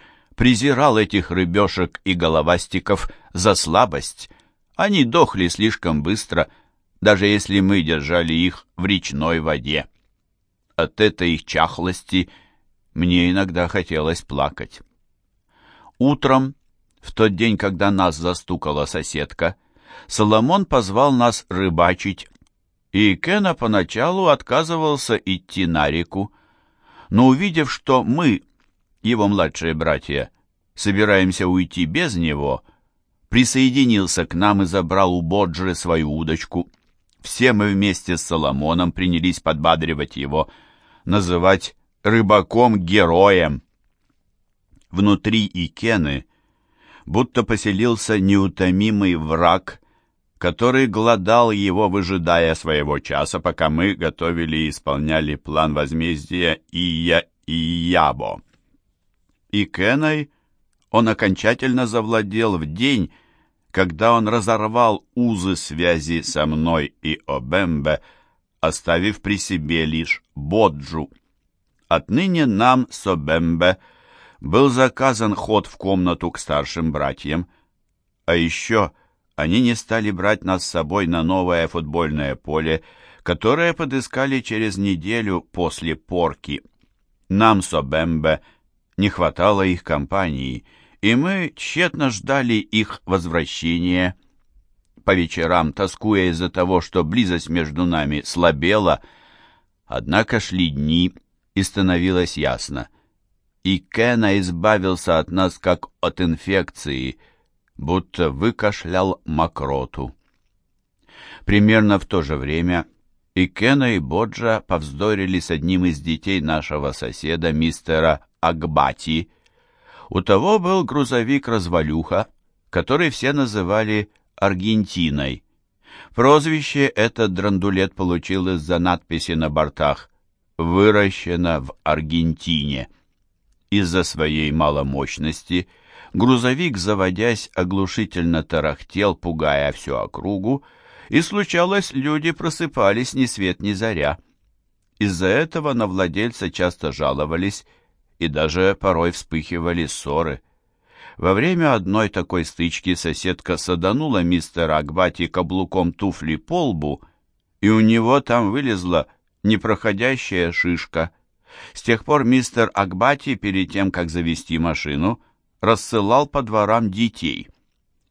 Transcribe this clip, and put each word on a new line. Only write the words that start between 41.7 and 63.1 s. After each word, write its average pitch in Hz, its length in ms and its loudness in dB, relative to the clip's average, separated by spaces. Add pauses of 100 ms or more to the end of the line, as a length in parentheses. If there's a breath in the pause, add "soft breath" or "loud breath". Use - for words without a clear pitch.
рыбаком-героем. 98 1600 4 (1300)
Внутри 104 640 2
Икены 85 720 -2 (800 soft breath)
будто 110 380 0
поселился 110 760 0
неутомимый 98 960 2
враг – 82 640 0 (580)
который 123 500 2
глодал 110 640 4
его, 101 360 2
выжидая 87 680 2
своего 73 440 -2
часа, 71 400 -4
пока 82 300 0
мы 85 260 0
готовили 82 640 -2
и 78 120 0
исполняли 73 680 -2
план 78 380 -2
возмездия 80 840 -2 (120)
Ия 85 540 0 (220)
Иябо. 80 920 -2 (1080)
Икеной 139 800 0 (600)
он 113 160 4
окончательно 117 800 0
завладел 110 720 0
в 78 80 -4
день, 101 480 -2 (580 soft breath)